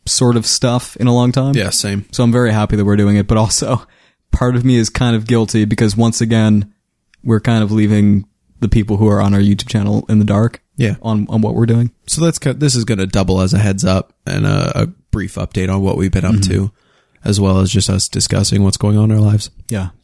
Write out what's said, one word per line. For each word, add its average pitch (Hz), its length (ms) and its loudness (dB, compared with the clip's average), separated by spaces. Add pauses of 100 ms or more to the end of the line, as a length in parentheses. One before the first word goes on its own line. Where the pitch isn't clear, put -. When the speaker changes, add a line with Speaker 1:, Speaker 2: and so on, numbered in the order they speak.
Speaker 1:
sort 120 300 2
of 113 100 -2
stuff - 500 -2
in 123 120 -2
a 120 40 4
long 123 200 2
time. 135 240 0
Speaker 2:
Yeah, 101 140 -2
same. 101 420 -4
Speaker 1:
So 127 100 -2
I'm 120 100 4
very 120 200 2
happy 107 240 0
that 101 80 0
we're 101 120 2
doing 101 200 2
it, 98 100 0
but 110 100 0
also 110 480 -2 (460)
part 127 240 0
of 120 100 0
me 127 120 4
is 113 120 0
kind 120 280 0
of 110 100 -6
guilty 113 380 0
because 107 320 0
once 117 240 0
again, 110 520 2 (520)
we're 110 160 0
kind 113 240 0
of 101 80 -4
leaving 104 520 2 (360)
the 110 80 0
people 104 300 0
who 107 100 2
are 101 120 2
on 101 140 2
our 101 60 2
YouTube 101 280 0
channel 104 400 -2
in 107 120 2
the 104 40 2
dark 107 380 0 (140)
Speaker 2:
Yeah. 110 260 -2
Speaker 1:
on, 107 260 -2
on 113 140 -2
what 110 140 -2
we're 117 100 2
doing. 117 240 2 (160)
Speaker 2:
So - 180 -6
that's 165 140 0
ki-, 135 140 -4
this 135 240 -2
is 113 80 -2
gonna 95 220 -2
double 95 340 0
as 95 120 0
a 98 60 2
heads 98 260 0
up 92 280 0 (120)
and - 220 -4
a, - 360 -2
a 160 40 0
brief - 480 -8
update 95 400 -4
on 98 80 0
what 95 140 -2
we've 92 160 -2
been 92 120 0
up 101 120 2
Speaker 1:
Mm-hmm. 95 160 0
Speaker 2:
to, 98 200 -2 (520)
as 101 160 0
well 95 180 2
as 95 140 2
just 98 180 0
us 98 180 -2
discussing 101 540 -2
what's 95 140 2
going 104 200 0
on 107 140 2
in 107 60 2
our 107 60 2
lives. 104 280 0 (180)
Speaker 1:
Yeah, 95 200 -6 (160)